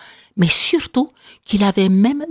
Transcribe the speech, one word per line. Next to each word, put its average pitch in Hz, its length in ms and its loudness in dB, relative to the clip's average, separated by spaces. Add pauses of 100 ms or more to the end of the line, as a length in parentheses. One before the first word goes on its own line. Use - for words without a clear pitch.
(380)
mais 175 120 2
surtout - 600 -2 (360)
qu'il 202 180 -2
avait 190 260 0
même 247 420 2